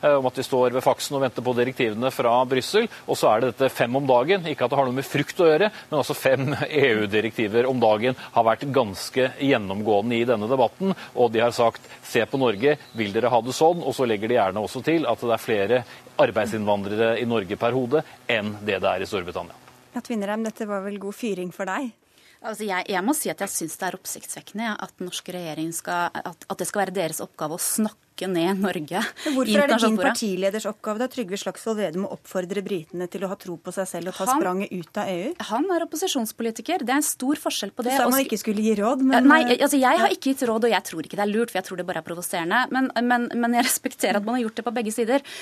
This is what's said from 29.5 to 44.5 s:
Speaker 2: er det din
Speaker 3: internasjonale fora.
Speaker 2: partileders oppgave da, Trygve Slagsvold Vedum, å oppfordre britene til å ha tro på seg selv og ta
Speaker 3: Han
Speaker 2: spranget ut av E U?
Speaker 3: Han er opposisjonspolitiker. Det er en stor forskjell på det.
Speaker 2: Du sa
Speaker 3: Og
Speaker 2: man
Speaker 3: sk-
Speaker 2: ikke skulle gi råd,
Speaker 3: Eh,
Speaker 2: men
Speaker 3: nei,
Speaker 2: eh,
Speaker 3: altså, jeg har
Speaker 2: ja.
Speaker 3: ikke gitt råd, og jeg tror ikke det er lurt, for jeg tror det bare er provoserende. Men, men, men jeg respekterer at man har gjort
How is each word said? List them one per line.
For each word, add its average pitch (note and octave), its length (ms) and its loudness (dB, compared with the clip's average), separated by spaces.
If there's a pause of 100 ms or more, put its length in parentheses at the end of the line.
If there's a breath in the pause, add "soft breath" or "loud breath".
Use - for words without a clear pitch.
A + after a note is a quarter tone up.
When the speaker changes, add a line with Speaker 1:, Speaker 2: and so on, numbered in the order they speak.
Speaker 2:
er C#4+ 80 6
det - 80 4
din - 0 -
Speaker 3:
internasjonale A3 240 4
fora. F#3 140 2
Speaker 2:
partileders G3 580 -2
oppgave G#3+ 320 -6
da, B3+ 80 -2
Trygve G3+ 320 -6
Slagsvold G#3+ 380 -6
Vedum, F#3 260 -2
å F#3+ 80 -8
oppfordre F#3+ 480 -6
britene F3+ 480 -6
til F#3+ 160 -6
å F3+ 60 -4
ha G3 100 -8
tro F3 160 -8
på F3+ 160 -12
seg F#3+ 160 -4
selv F3 220 -6
og - 80 -12
ta F#3+ 100 0
Speaker 3:
Han C4 80 4
Speaker 2:
spranget F#3+ 320 0
ut - 320 -8
av - 80 -4
E F#3 60 -4 (160)
U? - 0 - (160)
Speaker 3:
Han A#3+ 260 -2
er E4 140 0
opposisjonspolitiker. C#4 960 -4
Det B3 80 0
er C#4+ 60 4
en D4+ 80 0
stor C#4 340 -2
forskjell G3+ 320 -4
på - 140 -10
det. C4 80 0
Speaker 2:
Du - 20 2
sa B3 80 4
Speaker 3:
Og B3 80 2
Speaker 2:
man C4+ 80 2
Speaker 3:
sk- C4+ 60 0
Speaker 2:
ikke A3 160 -2
skulle A3 180 -2
gi A3 160 2
råd, B3 240 0
Speaker 3:
Eh, C4+ 140 4
Speaker 2:
men C4 160 6
Speaker 3:
nei, D#4 160 10
Speaker 2:
eh, B3 180 4
Speaker 3:
altså, C#4+ 160 4
jeg B3+ 220 6
har - 80 4
Speaker 2:
ja. - 20 0
Speaker 3:
ikke C4+ 160 -2
gitt C4+ 160 0
råd, A3+ 220 2
og A3 80 4
jeg - 160 0
tror D#3+ 160 -8
ikke - 100 -10
det G3+ 80 0
er G#3 60 0
lurt, A3+ 180 0
for - 80 -4
jeg F#3 140 -4
tror F3+ 100 -6
det F3 80 -6
bare E3 140 -4
er - 20 -18
provoserende. F3 540 -2 (160)
Men, C4 160 0 (100)
men, A#3+ 320 2
men A#3+ 240 2
jeg A#3 80 4
respekterer - 560 0
at G3+ 80 -4
man B3 80 0
har B3 80 0
gjort A3+ 160 -6